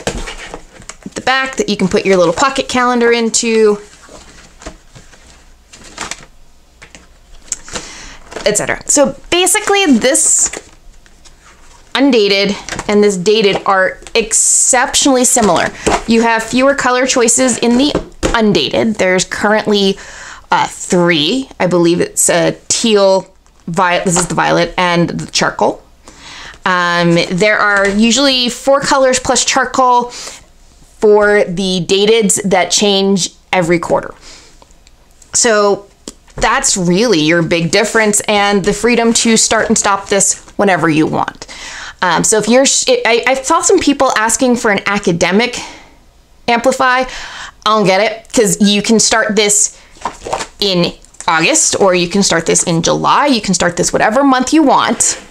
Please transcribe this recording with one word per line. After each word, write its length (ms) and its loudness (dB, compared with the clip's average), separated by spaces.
at 80 -14
the 100 -8
back 320 -2
that 120 -2
you 80 -2
can 120 0
put 160 0
your 120 2
little 180 2
pocket 340 -2
calendar 440 0
into, 680 0
et 140 0
cetera. 280 -4
So 300 0
basically, 560 0
this 640 2
undated 600 2
and 140 2
this 140 2
dated 480 0
are 340 0
exceptionally 1080 0
similar. 440 2
You 160 2
have 200 0
fewer 320 0
color 320 0
choices 520 0
in 200 2
the 140 0
undated. 640 0
There's 260 0
currently, 720 0
uh, 160 2
three. 800 0
I 80 0
believe 340 2
it's 280 -2
a 280 0
teal, 640 2
violet, 380 0
this 140 0
is 80 -2
the 80 -8
violet, 420 0
and 320 0
the 220 -8
charcoal. 520 -2
Um, 500 2
there 280 2
are 300 2
usually 600 2
four 320 0
colors 380 2
plus 260 -2
charcoal 640 0
for 1300 0
the 420 -4
dateds 560 2
that 280 0
change 600 0
every 260 2
quarter. 360 -4
So 540 0
that's 400 0
really 440 2
your 220 2
big 280 -2
difference, 520 0
and 420 0
the 80 0
freedom 420 0
to 220 2
start 320 0
and 100 2
stop 300 -2
this 340 -2
whenever 320 2
you 180 2
want. 400 -6
Um, 200 0
so 160 0
if 100 0
you're, 180 4
sh-, 220 0
I, 380 0
I 80 2
saw 280 0
some 160 2
people 380 0
asking 400 0
for 140 0
an 160 -2
academic 680 0
Amplify. 580 0
I 20 -6
don't 220 2
get 140 2
it, 320 -4
'cause 280 2
you 220 2
can 180 2
start 360 0
this 420 0
in 320 0
August, 540 0
or 140 4
you 140 0
can 140 0
start 220 0
this 200 0
in 180 0
July, 440 0
you 140 0
can 140 -2
start 240 -2
this 140 -2
whatever 300 0
month 300 2
you 100 4
want 560 0